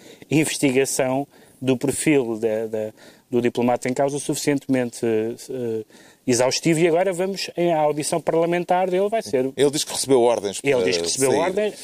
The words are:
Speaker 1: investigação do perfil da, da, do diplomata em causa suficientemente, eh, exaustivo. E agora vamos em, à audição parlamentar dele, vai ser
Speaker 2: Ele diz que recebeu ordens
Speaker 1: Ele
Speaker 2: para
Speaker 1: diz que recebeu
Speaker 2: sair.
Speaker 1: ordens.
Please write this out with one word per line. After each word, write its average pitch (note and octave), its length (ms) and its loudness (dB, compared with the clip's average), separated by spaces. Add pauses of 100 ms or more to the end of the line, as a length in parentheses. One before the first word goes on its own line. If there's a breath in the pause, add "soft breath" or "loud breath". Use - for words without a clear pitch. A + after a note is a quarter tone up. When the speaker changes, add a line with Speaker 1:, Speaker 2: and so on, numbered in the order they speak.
(300 loud breath)
Speaker 1:
investigação C3+ 1000 0 (340 loud breath)
do C3 160 2
perfil B2 600 0
da, A2 260 -2
da, G#2+ 280 -6 (360 loud breath)
do A#2+ 120 0
diplomata A#2+ 460 0
em B2+ 60 -2
causa C#3 240 0
suficientemente, C3+ 880 -2
eh, A2+ 800 -4 (420 loud breath)
exaustivo. C3 540 2
E F3 80 4
agora F3+ 260 2
vamos F#3 420 -6
em, F3 160 0
à D#3+ 80 2
audição D3+ 400 0
parlamentar F3 720 0
dele, F#3+ 200 0
vai A3+ 120 -2
ser C3+ 340 -2
Speaker 2:
Ele C#3 140 4
diz D3 140 -4
que - 80 -10
recebeu C3 300 4
ordens G#2+ 420 2
Speaker 1:
Ele C#3 120 2
Speaker 2:
para B2 100 2
Speaker 1:
diz F#2 120 0
que E2+ 60 -2
recebeu C3 280 0
Speaker 2:
sair. C3+ 80 2
Speaker 1:
ordens. F#3+ 340 -2 (100)